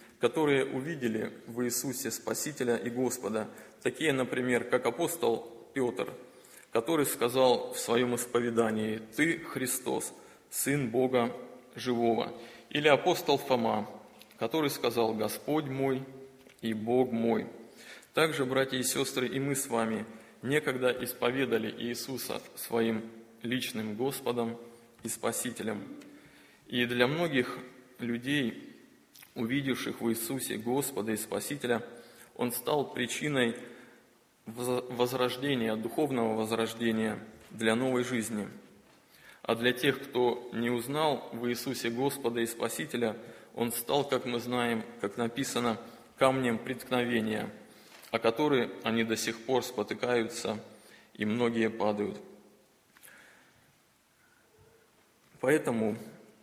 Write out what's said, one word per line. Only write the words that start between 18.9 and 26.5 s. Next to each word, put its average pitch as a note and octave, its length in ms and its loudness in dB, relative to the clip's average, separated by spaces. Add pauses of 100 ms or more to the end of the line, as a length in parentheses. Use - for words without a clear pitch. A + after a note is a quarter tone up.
и C3+ 120 -2
мы C#3 160 0
с - 120 -2
вами A2+ 380 0 (360)
некогда B2+ 500 2
исповедали B2 840 0
Иисуса A#2+ 640 -6 (140)
своим A2+ 480 0 (400)
личным A2+ 520 -4
Господом A#2+ 640 -2 (460)
и A#2 40 -6
Спасителем. A2 720 -4 (840)